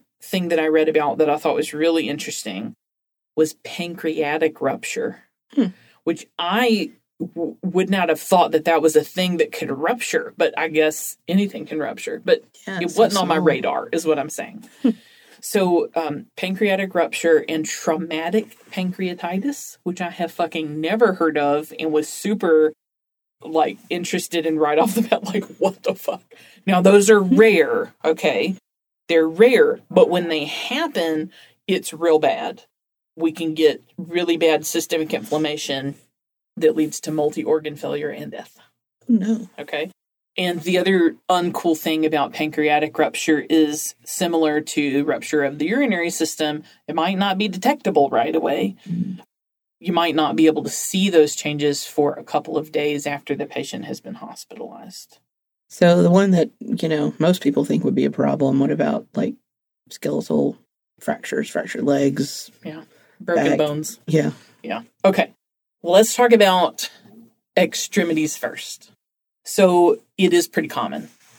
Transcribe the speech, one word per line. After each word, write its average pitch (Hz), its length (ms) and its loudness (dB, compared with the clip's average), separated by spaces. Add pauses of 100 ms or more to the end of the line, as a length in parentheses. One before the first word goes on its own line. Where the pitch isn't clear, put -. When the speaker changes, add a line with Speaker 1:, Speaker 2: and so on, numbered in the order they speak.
(220)
Speaker 1:
thing 180 260 -4
that 165 120 2
I 156 80 0
read 156 200 4
about 151 300 0
that 156 100 2
I 147 80 0
thought 156 200 -2
was - 180 -4
really 160 340 0
interesting 113 680 -10 (600)
was 156 180 2 (100)
pancreatic 156 960 -4
rupture, - 640 -6 (300)
Speaker 2:
Hmm. 240 120 2 (380)
Speaker 1:
which 165 220 -4 (120)
I 202 520 0 (300)
w-, 170 420 -8
would 185 260 0
not 185 200 2
have 156 120 0
thought 180 300 2
that 156 140 0
that 165 180 2
was 156 140 4
a 151 80 6
thing 180 320 -2
that 156 160 0
could - 180 -8
rupture, 170 680 -4
but - 220 0
I 160 100 -2
guess 156 480 0 (120)
anything 196 380 -2
can 156 120 -8
rupture. - 460 -8
But 165 180 2 (240)
Speaker 2:
Yeah, 190 140 -6
Speaker 1:
it 175 40 -2
Speaker 2:
it's 175 120 -6
so 208 60 4
Speaker 1:
wasn't 202 200 2
on 180 60 -2
my 160 80 2
Speaker 2:
small. 147 80 0
Speaker 1:
radar, 139 480 0
is 160 140 -4
what 151 120 2
I'm 135 120 -6
saying. - 340 -12 (180)
Speaker 2:
Hmm. 247 80 4 (500)
Speaker 1:
So, 180 540 0
um, 151 320 -6 (100)
pancreatic 190 580 -2
rupture 165 540 2
and 160 160 -4
traumatic 165 920 -4 (160)
pancreatitis, 185 1120 -6
which 180 160 -6
I 180 100 -4
have 170 220 -6
fucking 160 480 -6
never 196 340 2
heard 160 240 0
of 147 400 0
and 160 140 -2
was 151 160 0
super, 165 640 2 (680)
like, 160 360 -2 (100)
interested 175 580 -4
in 160 120 0
right 151 200 2
off 185 160 2
the 226 80 0
bat, - 220 0
<laughs> 185 80 -8
like, 196 120 -2 (140)
what 190 260 -4
the 190 100 -2
fuck? - 280 -8 (440)
Now, 185 140 4
those 196 280 8
are 208 120 8
Speaker 2:
Hmm. 190 160 4
Speaker 1:
rare, 165 580 4 (100)
okay? 160 520 0 (520)
They're 160 200 4
rare, 170 520 4 (100)
but 165 200 6
when 175 180 0
they 156 180 -2
happen, 175 840 -4 (380)
it's 190 240 -2
real 156 260 4
bad. - 460 -2 (540)
We 160 140 0
can 160 220 -6
get 156 280 4 (140)
really 170 400 -2
bad 156 300 2
systemic 160 480 -4
inflammation 147 800 -4 (600)
that 156 200 2
leads 156 240 -2
to 151 120 -8
multi-organ 151 640 -2
failure 147 340 -6
and 147 220 -12
death. - 260 -16 (440)
Speaker 2:
Oh, - 120 -14
no. 214 340 -2 (100)
Speaker 1:
Okay? 156 320 -8 (460)
And 175 260 -2
the 180 140 0
other 180 400 2 (140)
uncool 175 480 0
thing 156 260 -2
about 156 300 0
pancreatic 151 640 0
rupture 151 500 0
is 151 460 0 (100)
similar 165 560 0
to 143 440 -2
rupture 147 400 -2
of 143 140 -4
the 147 80 -2
urinary 190 440 0
system. 151 540 -4 (240)
It 165 60 -8
might 170 220 0
not 190 220 0
be 214 100 0
detectable 185 600 0
right - 260 0
away. 190 400 -2 (100)
Speaker 2:
Mm. 185 340 -6 (600)
Speaker 1:
You 175 140 -4
might 170 200 0
not 156 220 0
be 156 100 6
able 151 180 2
to 131 40 -8
see 190 400 -2
those 156 280 4
changes 147 500 -4
for 143 280 0
a - 100 -14
couple 156 340 -4
of 156 140 -6
days 147 340 -2
after 143 280 -6
the 143 120 -6
patient - 400 -10
has 135 140 -10
been - 140 -16
hospitalized. - 1040 -18 (520)
Speaker 2:
So 175 320 4
the 175 80 6
one 190 220 6
that, 170 180 4 (100)
you - 280 -4
know, 151 300 -2
most 175 240 2
people 143 220 0
think 151 180 -2
would 131 120 0
be 131 100 2
a 143 60 0
problem, 139 500 0
what 139 100 2
about, 147 440 -2
like, - 200 -2 (560)
skeletal 147 640 -2 (440)
fractures, - 500 -6
fractured - 340 -6
legs? 139 640 -2 (120)
Speaker 1:
Yeah. 160 200 -14 (380)
Broken 160 280 0
Speaker 2:
back? 147 100 2
Speaker 1:
bones. 151 480 -4
Speaker 2:
Yeah. 151 260 0 (300)
Speaker 1:
Yeah. 226 200 -8 (220)
Okay. 190 280 2 (500)
Well, 170 120 2
let's 220 200 6
talk 247 180 4
about 190 580 4 (680)
extremities 165 800 0
first. - 540 -12 (540)
So 180 560 4 (180)
it 180 140 4
is 170 160 2
pretty 156 200 -4
common. 98 400 -8 (300)